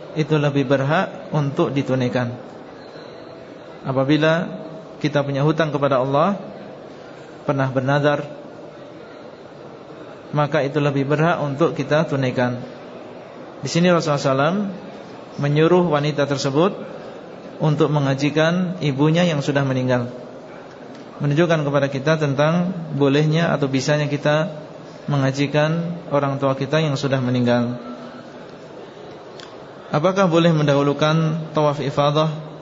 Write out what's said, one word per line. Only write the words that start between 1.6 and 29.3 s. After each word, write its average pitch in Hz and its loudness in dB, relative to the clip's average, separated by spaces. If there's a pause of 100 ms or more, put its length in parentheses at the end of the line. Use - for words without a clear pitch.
ditunaikan." 123 0 (1500)
Apabila 151 2 (480)
kita 143 0
punya 135 -2
hutang 156 2
kepada 135 2
Allah, 151 2 (1120)
pernah 135 0
bernazar, 139 2 (2250)
maka 147 2
itu 139 0
lebih 143 2
berhak 151 2
untuk 139 0
kita 143 2
tunaikan. 127 0 (1040)
Di 139 -6
sini 175 4
Rasulullah 156 4
sallallahu 143 2
alaihi 131 4
wasallam 160 2 (800)
menyuruh 160 6
wanita 143 2
tersebut 143 2 (880)
untuk 151 4
mengajikan 151 2
ibunya 151 4
yang 165 2
sudah 139 0
meninggal, 127 0 (1120)
menunjukkan 151 2
kepada 143 2
kita 135 0
tentang 156 2 (240)
bolehnya 151 4
atau 143 6
bisanya 143 2
kita 151 2 (560)
mengajikan 147 2 (160)
orang 139 0
tua 135 2
kita 147 0
yang 143 0
sudah 135 0
meninggal. 123 2 (2250)